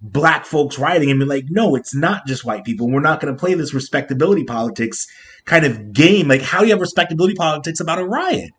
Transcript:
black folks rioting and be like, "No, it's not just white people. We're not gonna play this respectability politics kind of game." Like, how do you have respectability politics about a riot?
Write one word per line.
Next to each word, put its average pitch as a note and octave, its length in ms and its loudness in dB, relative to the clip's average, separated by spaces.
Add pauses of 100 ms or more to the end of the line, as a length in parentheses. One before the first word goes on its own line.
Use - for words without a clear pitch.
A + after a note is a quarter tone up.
black D3 440 0
folks D3 320 -2
rioting D3+ 320 2
and C3+ 100 2
be C#3 60 2
like, C#3 240 -2
"No, F#3+ 260 2
it's B2 200 -4
not F3 320 -2
just C3 160 -6
white G#2+ 220 -6
people. A#2 240 -2
We're C3+ 100 2
not D3+ 220 0
gonna C#3+ 140 -4
play F#3 180 0
this D#3+ 200 -4
respectability C#3 680 0
politics A2+ 640 -4 (380)
kind E3 180 4
of A2 300 -2
game." E3 340 6
Like, C3+ 140 4
how - 180 -2
do G#3 60 6
you A3+ 60 4
have F#3 100 2
respectability F3 540 0
politics D#3+ 440 -4
about E3 200 -2
a F#3 60 -4
riot? C4 540 -4